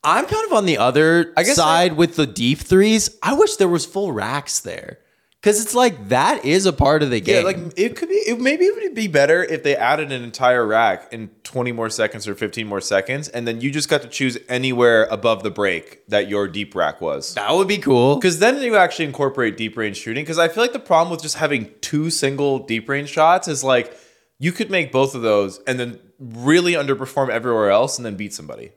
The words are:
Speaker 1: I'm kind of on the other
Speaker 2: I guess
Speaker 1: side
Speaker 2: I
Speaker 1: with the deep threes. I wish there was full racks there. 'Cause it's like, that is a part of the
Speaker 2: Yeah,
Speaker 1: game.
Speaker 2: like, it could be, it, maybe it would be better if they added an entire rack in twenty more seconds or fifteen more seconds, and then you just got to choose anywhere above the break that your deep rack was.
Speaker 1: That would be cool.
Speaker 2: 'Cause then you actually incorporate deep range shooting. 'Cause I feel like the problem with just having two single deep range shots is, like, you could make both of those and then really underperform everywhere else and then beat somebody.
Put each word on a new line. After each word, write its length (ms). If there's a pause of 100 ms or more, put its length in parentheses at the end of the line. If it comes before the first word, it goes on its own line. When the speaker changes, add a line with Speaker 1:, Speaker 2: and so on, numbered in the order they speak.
Speaker 1:
I'm 220
kind 220
of 60
on 120
the 120
other 580
Speaker 2:
I 80
guess 140
Speaker 1:
side 340
Speaker 2:
I 40
Speaker 1:
with 200
the 100
deep 340
threes. 640
I 120
wish 240
there 100
was 180
full 280
racks 480
there. 380 (440)
'Cause 180
it's 140
like, 340
that 340
is 220
a 80
part 300
of 80
the 80
Speaker 2:
Yeah, 240
Speaker 1:
game. 20
Speaker 2:
like, 120 (200)
it 180
could 140
be, 60
it, 240
maybe 260
it 100
would 200
be 120
better 360
if 200
they 120
added 360
an 120
entire 420
rack 480
in 160 (140)
twenty 280
more 200
seconds 360
or 80
fifteen 320
more 140
seconds, 480
and 180
then 140
you 80
just 180
got 140
to 60
choose 300 (120)
anywhere 640
above 320
the 80
break 580
that 180
your 200
deep 260
rack 280
was. 340
Speaker 1:
That 180
would 140
be 100
cool. 420
Speaker 2:
'Cause 200
then 220
you 140
actually 300
incorporate 520
deep 200
range 200
shooting. 280
'Cause 140
I 80
feel 160
like 100
the 60
problem 320
with 100
just 140
having 340 (120)
two 280
single 500
deep 300
range 200
shots 380
is, 160
like, 320 (440)
you 120
could 200
make 200
both 240
of 60
those 460
and 120
then 200 (200)
really 540
underperform 560
everywhere 400
else 280
and 80
then 100
beat 180
somebody. 440